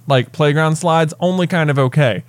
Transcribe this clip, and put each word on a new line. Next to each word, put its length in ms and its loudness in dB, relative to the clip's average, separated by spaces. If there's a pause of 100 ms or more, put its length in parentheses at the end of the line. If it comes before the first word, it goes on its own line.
like, 280 0
playground 420 0
slides, 460 0
only 260 0
kind 220 0
of 100 0
okay. 500 0